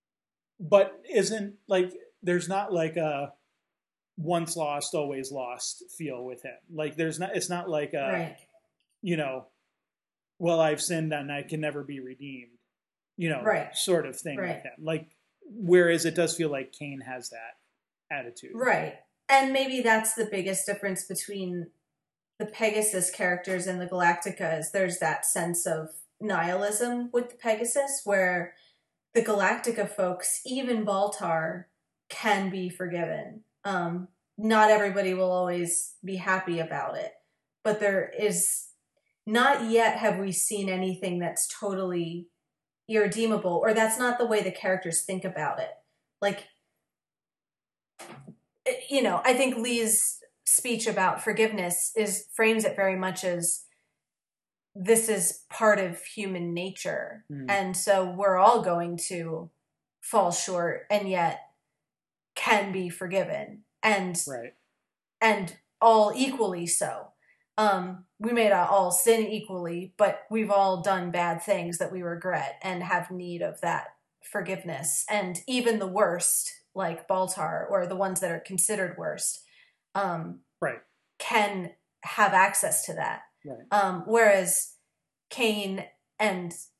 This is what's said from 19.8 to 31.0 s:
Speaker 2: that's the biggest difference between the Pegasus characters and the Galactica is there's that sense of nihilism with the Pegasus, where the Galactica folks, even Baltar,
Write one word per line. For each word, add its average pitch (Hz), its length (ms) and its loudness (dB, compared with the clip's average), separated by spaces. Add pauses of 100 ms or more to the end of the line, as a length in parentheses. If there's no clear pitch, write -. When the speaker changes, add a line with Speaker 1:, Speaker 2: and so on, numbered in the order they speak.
Speaker 2:
that's 220 340 2
the 220 120 -2
biggest 190 380 -4
difference 196 420 -4
between 180 680 -6 (640)
the 214 80 -4
Pegasus 214 640 0
characters 180 560 -2
and 180 140 -4
the 180 60 -6
Galactica 175 720 0
is 156 120 -6
there's 180 280 0
that 156 280 -2
sense 175 400 -2
of 160 360 -4 (180)
nihilism 208 920 -2
with 240 180 0
the - 60 -20
Pegasus, 233 680 0
where 180 500 2 (580)
the 233 100 4
Galactica 214 640 0
folks, - 560 -2
even 247 420 -2
Baltar, 185 800 0 (420)